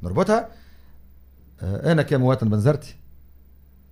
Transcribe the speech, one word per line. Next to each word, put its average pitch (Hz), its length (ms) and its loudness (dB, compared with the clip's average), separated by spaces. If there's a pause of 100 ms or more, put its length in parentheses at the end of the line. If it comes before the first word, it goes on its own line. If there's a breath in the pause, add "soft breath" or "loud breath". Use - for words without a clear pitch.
نربطها. 190 460 0 (1120 soft breath)
آه، 98 300 -2
انا 160 100 2
كمواطن 127 480 0
بنزرتي 107 460 0 (960)